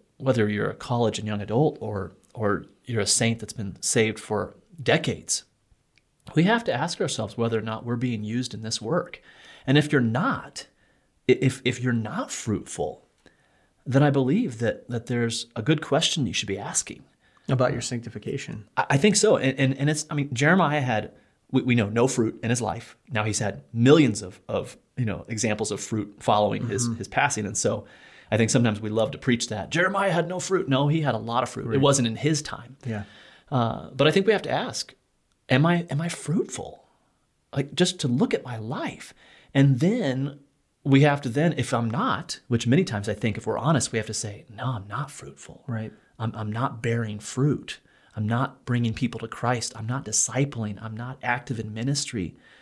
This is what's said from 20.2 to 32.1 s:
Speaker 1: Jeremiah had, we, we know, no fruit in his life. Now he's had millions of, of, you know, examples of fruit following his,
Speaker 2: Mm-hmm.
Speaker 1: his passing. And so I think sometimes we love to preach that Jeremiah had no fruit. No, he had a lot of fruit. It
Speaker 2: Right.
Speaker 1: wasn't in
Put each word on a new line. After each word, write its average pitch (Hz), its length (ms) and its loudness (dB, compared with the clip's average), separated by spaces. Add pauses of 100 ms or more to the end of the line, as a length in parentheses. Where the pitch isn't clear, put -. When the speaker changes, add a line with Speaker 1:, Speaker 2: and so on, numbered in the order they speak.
Speaker 1:
Jeremiah 147 480 4
had, 113 300 -2 (380)
we, 127 120 2
we 123 120 2
know, 110 140 4
no 117 180 4
fruit 117 360 0
in 113 80 -2
his 120 100 2
life. 104 360 -6 (140)
Now 110 140 -2
he's 107 140 -2
had 104 240 -4 (100)
millions 123 480 6
of, 92 180 -12 (100)
of, - 280 -4 (220)
you 123 80 -2
know, 98 220 -6
examples 107 420 -2
of 98 100 -4
fruit 107 380 -4
following 104 480 2
his, 120 200 -2
Speaker 2:
Mm-hmm. 113 120 -2
Speaker 1:
his 98 100 -8
passing. 127 380 0
And 107 100 -6
so 107 300 -2 (440)
I 107 60 4
think 113 140 4
sometimes 117 320 4
we 107 80 -6
love 107 220 0
to - 60 -12
preach 120 300 0
that 107 220 -8
Jeremiah 190 400 2
had 165 180 0
no 180 120 -6
fruit. - 280 0
No, 139 200 4
he 160 120 2
had 139 140 0
a 110 40 -2
lot 117 240 -2
of 120 60 -2
fruit. - 160 -8
It 117 60 -6
Speaker 2:
Right. 135 100 2
Speaker 1:
wasn't 135 280 6
in 110 80 -4